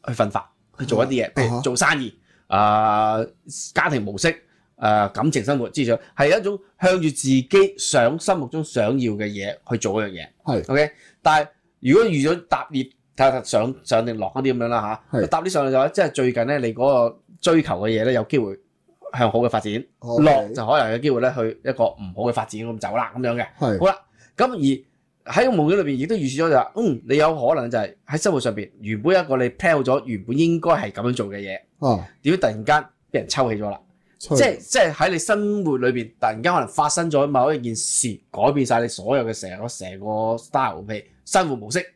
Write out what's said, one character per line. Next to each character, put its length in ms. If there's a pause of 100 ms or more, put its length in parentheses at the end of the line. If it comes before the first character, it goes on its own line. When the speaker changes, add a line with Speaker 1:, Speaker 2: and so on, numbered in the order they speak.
Speaker 1:
去 60
奮 160
發， 200 (300)
去 60
做 180
一 60
啲 20 (100)
嘢， 60
Speaker 2:
啊 80
哈。 60
Speaker 1:
譬 160
如 40
做 140
生 260
意， 120 (340)
啊， 720 (540)
家 160
庭 120
模 160
式， 160 (440)
啊， 320
感 200
情 140
生 160
活 100
之 120
類， 180 (160)
係 240
一 20
種 160 (220)
向 160
住 60
自 100 (160)
己 500
想， 400
心 200
目 100
中 160
想 220
要 280
嘅 140
嘢 260 (160)
去 80
做 240
嗰 60
樣 40
嘢。 160 (180)
Speaker 2:
係。 260
Speaker 1:
OK？ 200 (300)
但 220
係 40 (340)
如 160
果 80
遇 200
咗 220
搭 240
lift， 200 (260)
睇 140
吓 120
上， 400
上 220
定 120
落 120
嗰 120
啲 120
噉 100
樣 60
啦 320 (100)
吓， 80
Speaker 2:
係。 80
Speaker 1:
搭 140
lift 80
上 160
去 80
就 40
話， 120
即 120
係 100
最 200
近 160
呢， 120
你 140
嗰 360
個 100 (220)
追 200
求 200
嘅 80
嘢 160
呢， 80
有 100
機 160
會 180 (600)
向 120
好 100
嘅 100
發 100
展， 240 (160)
Speaker 2:
OK。 240
Speaker 1:
落 300
就 120
可 160
能 120
有 60
機 120
會 100
呢， 160
去 280
一 80
個 140
唔 180 (100)
好 80
嘅 100
發 120
展 160
咁 180
走 160
啦， 180
噉 60
樣 160
嘅。 100 (140)
Speaker 2:
係。 200
Speaker 1:
好 80
啦， 100 (400)
噉 160
而 320 (460)
喺 140
個 120
夢 120
境 160
裏 60
邊 40
亦 120
都 80
預 120
示 140
咗 80
就 60
話， 200
嗯， 320
你 100
有 180
可 200
能 140
就 80
係 160 (140)
喺 100
生 160
活 60
上 160
邊 120 (120)
原 220
本 180
一 80
個 100
你 140
plan 240
好 80
咗， 220
原 180
本 120
應 240
該 120
係 200
噉 160
樣 60
做 140
嘅 100
嘢， 180 (300)
Speaker 2:
啊。 180 (200)
Speaker 1:
點 100
知 60
突 80
然 180
間 100 (360)
畀 80
人 80
抽 260
起 80
咗 80
啦？ 100 (380)
Speaker 2:
抽 180
起。 80
Speaker 1:
即 60
係， 80
即 220
係 140
喺 180
你 80
生 440
活 140
裏 100
邊 180 (140)
突 60
然 160
間 120
可 80
能 60
發 220
生 220
咗 160
某 260
一 80
件 140
事， 440 (120)
改 200
變 140
晒 160
你 60
所 280
有 80
嘅 160
成 100 (100)
個， 80
成 320
個 380
style， 500
譬 120
如 60 (200)
生 240
活 60
模 140
式 100 (160)